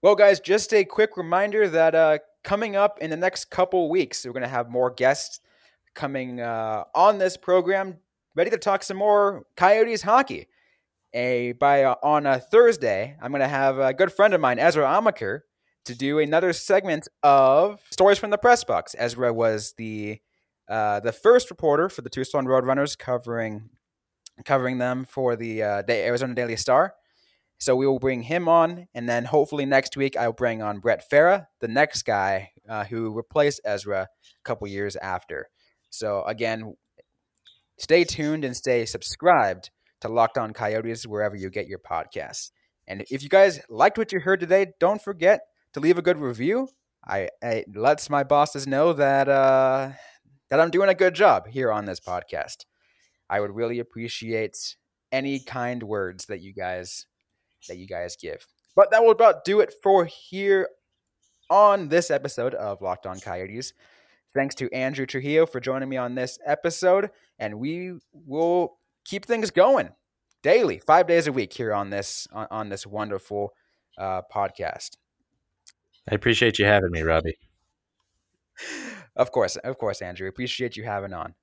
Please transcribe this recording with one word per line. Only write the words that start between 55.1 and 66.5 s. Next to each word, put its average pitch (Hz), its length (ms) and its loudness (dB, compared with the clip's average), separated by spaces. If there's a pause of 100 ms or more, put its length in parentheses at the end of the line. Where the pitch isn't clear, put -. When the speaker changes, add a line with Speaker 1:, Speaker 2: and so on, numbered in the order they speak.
Speaker 1:
any 135 280 -4
kind 123 420 -8
words 98 440 -6
that 98 160 -12
you 95 120 -20
guys, 92 540 -10 (640)
that 90 80 -14
you 92 100 -18
guys 87 300 -10
give. 76 280 -14 (300)
But 202 160 6
that 220 100 6
will 233 100 8
about 220 340 6
do 208 160 2
it - 200 2
for 196 240 4
here 190 600 -2 (840)
on 202 380 4
this 165 240 2
episode 135 420 -4
of 101 280 -8
Locked 92 260 -6
On 95 120 -12
Coyotes. 95 540 -10 (600)
Thanks 139 200 -2
to 131 180 -6
Andrew 131 320 -4
Trujillo 143 400 0
for 135 160 -10
joining 131 280 -6
me 131 80 -6
on 123 180 -6
this 127 300 -6
episode, 180 680 0 (280)